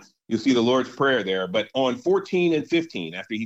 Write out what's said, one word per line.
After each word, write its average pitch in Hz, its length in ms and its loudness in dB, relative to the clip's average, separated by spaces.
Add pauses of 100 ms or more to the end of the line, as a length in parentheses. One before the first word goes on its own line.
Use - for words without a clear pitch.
(280)
you'll 113 120 -2
see 135 140 2
the 120 80 4
Lord's 123 280 2
Prayer 131 340 0
there. 95 240 -2
But 104 280 -2
on 127 220 0
fourteen 180 560 0
and 151 140 -2
fifteen, 113 460 -4
after 95 220 -10
he 110 100 -4